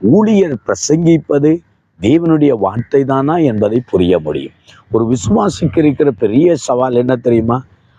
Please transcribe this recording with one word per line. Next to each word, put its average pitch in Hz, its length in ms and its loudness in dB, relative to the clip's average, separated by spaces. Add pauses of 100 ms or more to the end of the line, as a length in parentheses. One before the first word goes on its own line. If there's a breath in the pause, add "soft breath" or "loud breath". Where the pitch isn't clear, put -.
ஊழியர் 190 640 2
பிரசங்கிப்பது 156 920 0 (420)
தேவனுடைய 147 560 2
வார்த்தை 113 480 -2
தானா 135 320 -2
என்பதை 113 520 0
புரிய 90 300 2
முடியும். 73 320 -8 (400 soft breath)
ஒரு 113 140 0
விசுவாசிக்கு 185 720 -2
இருக்கிற 151 340 2
பெரிய 123 440 2
சவால் 127 400 -2
என்ன 123 200 0
தெரியுமா? 120 500 0 (340 loud breath)